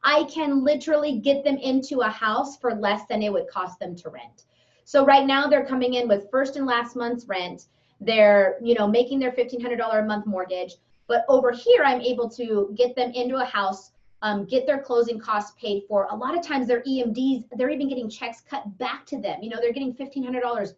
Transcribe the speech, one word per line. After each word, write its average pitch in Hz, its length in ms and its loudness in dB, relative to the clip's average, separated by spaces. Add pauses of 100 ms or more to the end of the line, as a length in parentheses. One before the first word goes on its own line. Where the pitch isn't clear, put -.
I 294 200 4
can 294 400 -2
literally 294 560 0
get 277 240 2
them 277 140 2
into 262 420 -2
a 220 100 2
house 226 480 -4
for 240 160 -2
less 208 340 0
than 214 140 -2
it 208 100 0
would 180 160 -2
cost 185 300 -8
them 180 200 -10
to - 120 -14
rent. 127 360 -20 (400)
So 277 200 4
right 277 200 8
now 277 220 2
they're 269 180 4
coming 254 300 -2
in 240 120 -2
with 202 240 0
first 269 240 0
and 277 100 -4
last 233 300 -2
month's 240 300 -6
rent. 180 420 -8 (340)
They're, 208 600 6
you 233 120 4
know, 208 140 2
making 247 320 2
their 254 120 0
fifteen 247 300 -4
hundred 240 160 -4
dollar 226 220 0
a 214 60 0
month 208 200 -4
mortgage. 185 500 -6 (320)
But 233 200 0
over 254 240 4
here, 440 320 6
I'm 254 180 2
able 240 300 -2
to 214 440 -2
get 247 200 0
them 247 160 -2
into 254 260 -4
a 254 80 -2
house, 196 460 -4 (300)
um, 208 240 -2
get 254 200 0
their 277 140 0
closing 233 400 0
costs 208 400 -4
paid 202 280 -4
for. 196 240 0
A 214 40 -8
lot 269 220 -4
of 339 80 -4
times 269 220 -2
their 240 180 0
E 262 160 -2
M 233 120 -2
Ds, 262 320 -2 (100)
they're 254 140 -2
even 269 180 -4
getting 247 220 -6
checks 233 320 -14
cut 208 360 -12
back 269 280 -8
to 254 160 -10
them. 196 200 -8
You 220 100 -12
know, 233 100 -10
they're 240 100 0
getting 262 220 -4
fifteen 262 300 -8
hundred 247 180 -4
dollars 240 360 -4